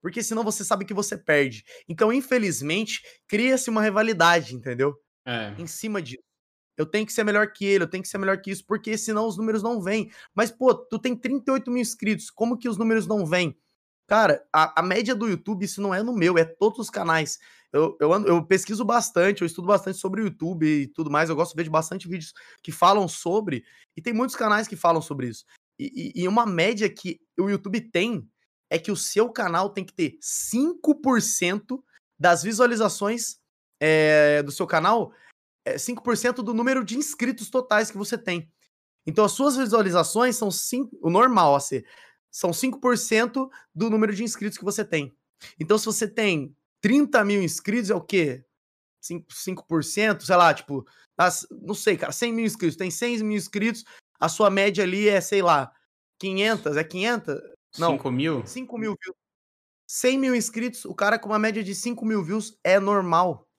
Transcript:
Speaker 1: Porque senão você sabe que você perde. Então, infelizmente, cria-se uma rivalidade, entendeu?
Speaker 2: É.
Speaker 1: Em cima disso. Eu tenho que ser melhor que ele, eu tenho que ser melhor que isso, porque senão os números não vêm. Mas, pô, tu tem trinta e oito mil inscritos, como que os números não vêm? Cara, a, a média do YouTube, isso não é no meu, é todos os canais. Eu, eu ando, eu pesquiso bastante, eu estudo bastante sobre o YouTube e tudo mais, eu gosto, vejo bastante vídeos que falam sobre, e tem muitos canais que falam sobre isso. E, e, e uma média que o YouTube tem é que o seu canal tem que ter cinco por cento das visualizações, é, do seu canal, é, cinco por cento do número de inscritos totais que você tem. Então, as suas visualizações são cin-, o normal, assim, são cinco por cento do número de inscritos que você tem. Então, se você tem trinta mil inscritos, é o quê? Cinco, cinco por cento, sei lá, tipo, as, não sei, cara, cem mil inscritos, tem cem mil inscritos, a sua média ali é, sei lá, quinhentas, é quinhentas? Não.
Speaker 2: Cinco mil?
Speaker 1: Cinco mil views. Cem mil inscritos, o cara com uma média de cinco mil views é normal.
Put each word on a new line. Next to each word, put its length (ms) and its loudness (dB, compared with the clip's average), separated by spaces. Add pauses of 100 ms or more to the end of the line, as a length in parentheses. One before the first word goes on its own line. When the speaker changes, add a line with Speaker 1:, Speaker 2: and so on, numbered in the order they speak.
Speaker 1:
Porque 220 -8
senão 200 -2
você 200 -4
sabe 220 -2
que 80 -8
você 240 -4
perde. 460 2 (240)
Então, 260 2
infelizmente, 880 0 (260)
cria-se 420 0
uma 140 0
rivalidade, 720 2
entendeu? 400 -2 (300)
Speaker 2:
É. 320 -6
Speaker 1:
Em 100 -12
cima 340 -8
disso. 200 -14 (560)
Eu 80 -2
tenho 200 -2
que 60 -14
ser 120 -2
melhor 280 2
que 140 -8
ele, 200 4
eu 40 -14
tenho 140 -10
que 60 -12
ser 100 -8
melhor 200 -2
que 120 -12
isso, 140 -12
porque 320 -4
senão 300 -2
os 80 -6
números 280 -2
não 180 -4
vêm. 300 -4 (240)
Mas, 160 0
pô, 240 4
tu 240 -8
tem 160 -2
trinta 360 -4
e 20 2
oito 180 -4
mil 100 -2
inscritos, 480 -4
como 280 -2
que 120 -6
os 80 -4
números 300 0
não 180 -2
vêm? 320 0 (500)
Cara, 460 4
a, 260 4
a 40 0
média 320 0
do 120 -4
YouTube, 380 -4
isso 160 -8
não 120 -2
é 100 -2
no 100 -4
meu, 240 4
é 80 6
todos 340 0
os 100 -8
canais. 500 -2 (340)
Eu, 260 2
eu 140 4
ando, 140 2
eu 180 4
pesquiso 400 0
bastante, 560 2
eu 60 0
estudo 200 -6
bastante 300 0
sobre 240 -4
o 40 0
YouTube 400 -4
e 220 2
tudo 240 -6
mais, 180 2
eu 60 -2
gosto, 200 -2
vejo 160 -4
bastante 360 -2
vídeos 240 -10 (320)
que 80 -12
falam 360 4
sobre, 580 -4 (320)
e 40 -14
tem 120 -4
muitos 220 -2
canais 320 0
que 100 -12
falam 240 2
sobre 260 -8
isso. 160 -12 (360)
E, 360 -10
e, 80 -4
e 40 0
uma 180 2
média 440 0
que 300 -10 (200)
o 100 0
YouTube 320 -4
tem 440 -2 (440)
é 80 -2
que 140 -4
o 40 0
seu 340 0
canal 420 -2
tem 120 -8
que 100 -16
ter 280 -2
cinco 800 -2
por 200 2
cento 640 -4 (360)
das 240 4
visualizações, 960 0 (420)
é, 600 6
do 80 -6
seu 140 -4
canal, 460 2 (540)
é, 120 -4
cinco 240 -8
por 140 0
cento 260 -2
do 120 -4
número 300 0
de 140 -8
inscritos 520 -6
totais 420 0
que 60 -14
você 200 -6
tem. 320 -6 (560)
Então, 200 2
as 80 0
suas 240 2
visualizações 800 2
são 120 -2
cin-, 400 -4 (120)
o 80 0
normal, 460 6
assim, 280 -4 (480)
são 200 -2
cinco 280 -4
por 180 2
cento 520 0 (240)
do 160 -2
número 240 2
de 100 -4
inscritos 340 -6
que 80 -12
você 180 -4
tem. 320 -4 (440)
Então, 180 2
se 80 -2
você 220 -2
tem 480 -2 (260)
trinta 420 4
mil 180 2
inscritos, 480 -4
é 60 2
o 60 -4
quê? 420 0 (580)
Cinco, 320 -14
cinco 340 -10
por 160 0
cento, 420 -2
sei 100 4
lá, 180 8
tipo, 320 -6 (320)
as, 340 2
não 220 -10
sei, 240 0
cara, 140 -6
cem 220 -4
mil 120 -2
inscritos, 320 -2
tem 140 -4
cem 320 -4
mil 140 -2
inscritos, 480 -4 (340)
a 80 0
sua 220 4
média 340 2
ali 240 2
é, 140 4
sei 200 0
lá, 300 2 (480)
quinhentas, 580 -2
é 60 0
quinhentas? 560 -4 (380)
Não. 140 2
Speaker 2:
Cinco 200 -2
mil? 340 -2
Speaker 1:
Cinco 320 -12
mil 240 -6
views. 140 -14 (720)
Cem 280 0
mil 180 2
inscritos, 500 -4
o 80 -12
cara 240 2
com 120 -10
uma 100 0
média 240 -2
de 100 -8
cinco 320 -8
mil 180 -2
views 400 -6
é 160 6
normal. 680 2 (120)